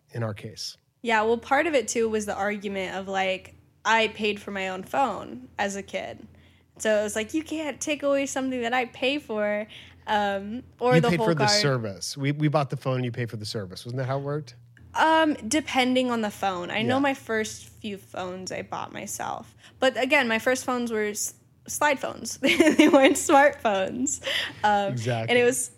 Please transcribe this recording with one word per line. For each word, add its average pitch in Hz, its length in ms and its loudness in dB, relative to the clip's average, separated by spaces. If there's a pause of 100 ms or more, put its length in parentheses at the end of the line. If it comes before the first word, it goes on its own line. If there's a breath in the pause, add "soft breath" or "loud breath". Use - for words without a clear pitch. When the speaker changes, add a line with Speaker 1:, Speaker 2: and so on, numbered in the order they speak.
(120)
Speaker 1:
in 117 120 -6
our 107 100 -4
case. - 440 -12 (240)
Speaker 2:
Yeah, 226 220 2
well, 226 140 2
part 277 300 0
of 320 60 -4
it, 226 140 2
too, 226 220 0
was 214 180 -2
the 196 80 -4
argument 196 600 -4
of, 190 120 -8
like, 190 480 -2 (300)
I 220 240 4
paid 208 300 -2
for 202 120 -12
my 190 180 -4
own 185 140 -6
phone 254 760 -4
as 202 180 -4
a 196 80 -8
kid. - 440 -12 (500 soft breath)
So 214 220 2
it 214 40 0
was 208 120 -4
like, 214 180 -4
"You 311 100 -2
can't 311 380 -6
take 294 220 -2
away 277 240 2
something 262 340 -4
that 233 120 -2
I 254 120 0
pay 262 340 -2
for." 214 480 -2 (400 loud breath)
Um, 208 560 -2 (160)
or 247 160 4
Speaker 1:
You 254 60 8
Speaker 2:
the 240 80 4
Speaker 1:
paid 175 80 2
Speaker 2:
whole 220 100 2
Speaker 1:
for 170 80 2
the - 100 2
Speaker 2:
card - 160 4
Speaker 1:
service. 113 560 -2
We, 139 140 0
we 151 160 0
bought 143 240 0
the 135 60 -8
phone, 127 260 -2
you 120 80 -4
paid 120 180 -6
for 113 80 -10
the 104 80 -8
service. 95 400 -10
Wasn't 123 140 -8
that 127 80 -4
how 135 120 -2
it 139 40 -10
worked? 147 320 -8 (400)
Speaker 2:
Um, 320 400 4 (120)
depending 254 640 2
on 226 100 0
the 208 100 -2
phone. 180 400 -4
I 208 100 -2
know 240 140 2
Speaker 1:
Yeah. 269 60 2
Speaker 2:
my 277 120 2
first 220 560 -6
few 202 280 -12
phones 185 540 -10
I - 120 -8
bought - 300 -8
myself. - 600 -8 (240 loud breath)
But 262 220 2
again, 269 260 2
my 220 120 2
first 254 260 0
phones 240 260 -2
were 214 140 -2
s-, - 300 -6 (320)
slide 294 320 0
phones. - 380 -8
<laughs> - 40 -16
They 311 480 6
weren't 285 260 8
smartphones. 254 1080 2 (420 loud breath)
Um, 202 300 4
Speaker 1:
Exactly. 117 360 -2
Speaker 2:
and 247 120 6
it 240 40 6
was, 254 320 2